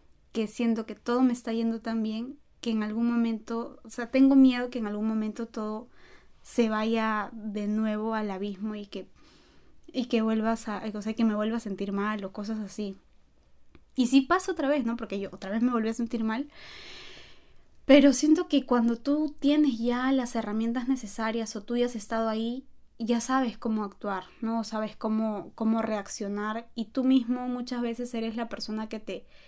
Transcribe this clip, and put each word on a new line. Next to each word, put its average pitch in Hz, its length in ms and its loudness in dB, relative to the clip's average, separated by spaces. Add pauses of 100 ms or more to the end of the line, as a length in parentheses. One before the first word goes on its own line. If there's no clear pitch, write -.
(320)
que 220 140 -2
siento 226 400 0
que 214 80 -12
todo 247 280 0
me 247 100 6
está 240 200 -4
yendo 226 280 -2
tan 226 240 -4
bien, 226 340 -6 (220)
que 233 100 -4
en 220 140 0
algún 226 260 0
momento, 233 720 -2
o 220 80 -18
sea, 240 220 -8
tengo 269 240 8
miedo 247 340 8
que 247 80 -6
en 220 80 -2
algún 208 220 -2
momento 220 400 -2
todo 214 400 -6 (540)
se 226 260 0
vaya 220 640 0
de 208 340 -6
nuevo 214 480 0
al 214 160 -2
abismo 202 460 -6
y 208 100 -10
que, 190 220 -12 (840)
y 254 140 -2
que 226 160 2
vuelvas 220 460 0
a, 208 140 -6 (120)
o 208 80 -8
sea, 220 120 -4
que 233 100 2
me 220 100 4
vuelva 214 220 0
a 226 40 -2
sentir 196 320 -6
mal 202 320 -2
o 190 80 -8
cosas 214 280 -6
así". 196 360 -8 (1000)
Y 247 100 4
sí 262 140 8
pasa 370 320 0
otra 311 160 0
vez, 285 180 2
¿no? 233 100 -2
Porque 202 220 -6
yo 196 140 -6
otra 190 180 -10
vez 220 100 -2
me 247 120 2
volví 220 160 0
a 226 60 -2
sentir 233 280 -4
mal. 233 260 -2 (1400)
Pero 277 280 10
siento 311 360 4
que 277 180 2
cuando 233 300 2
tú 302 440 -2
tienes 285 380 4
ya 247 340 0
las 247 240 0
herramientas 226 520 -2
necesarias 226 680 -4
o 202 80 -8
tú 240 120 -4
ya 240 100 2
has 247 100 -6
estado 226 320 -2
ahí, 226 360 -4 (340)
ya 233 220 2
sabes 262 360 0
cómo 220 280 -2
actuar, 190 400 -6 (160)
¿no? 226 240 -2
Sabes 214 320 -6
cómo, 220 580 -2
cómo 226 280 2
reaccionar 214 920 -4
y 226 120 -4
tú 262 180 -2
mismo 247 440 4
muchas 247 320 -4
veces 240 320 -4
eres 226 240 -4
la 233 120 -4
persona 220 400 -6
que 214 120 -10
te, - 240 -10 (240)